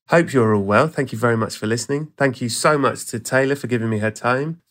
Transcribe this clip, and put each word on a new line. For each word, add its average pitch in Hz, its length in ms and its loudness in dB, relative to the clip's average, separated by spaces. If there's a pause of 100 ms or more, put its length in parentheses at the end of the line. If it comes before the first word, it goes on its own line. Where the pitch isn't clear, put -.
Hope 170 220 4
you're 113 220 4
all 104 80 2
well. 104 260 4
Thank 143 240 -4
you 117 60 -8
very 117 200 2
much 107 200 -4
for - 80 -6
listening. 143 520 -4
Thank 135 220 0
you 120 100 -4
so 151 280 2
much 131 300 0
to 117 120 -8
Taylor 135 360 0
for 139 100 -10
giving 113 240 -2
me 110 80 0
her 107 140 -2
time. 135 600 -4